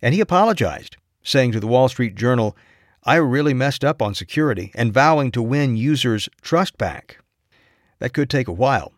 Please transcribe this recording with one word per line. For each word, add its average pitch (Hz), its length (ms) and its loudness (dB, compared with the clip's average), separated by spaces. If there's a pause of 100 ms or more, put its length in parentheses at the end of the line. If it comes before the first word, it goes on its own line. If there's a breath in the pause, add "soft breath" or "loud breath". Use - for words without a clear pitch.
And 120 120 2
he 196 60 2
apologized, 185 760 0 (240)
saying 127 300 2
to 110 80 -2
the 104 60 -6
Wall 127 220 4
Street 120 280 -4
Journal, 117 380 0 (500 soft breath)
"I 139 100 2
really 147 400 2
messed 135 280 -2
up 139 200 0
on 104 120 -2
security," 110 600 -4
and 117 180 -2
vowing 143 380 4
to 120 120 -4
win 127 340 0
users' 123 520 -2 (140)
trust 180 340 -2
back. - 420 -8 (840)
That 110 120 -6
could 143 160 -2
take 131 180 -2
a 90 60 -8
while. 107 460 -2